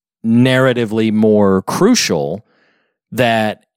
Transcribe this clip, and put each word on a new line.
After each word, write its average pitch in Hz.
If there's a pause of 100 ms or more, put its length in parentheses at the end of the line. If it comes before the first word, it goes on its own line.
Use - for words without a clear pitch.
(240)
narratively 120
more 104
crucial 98 (640)
that 113 (120)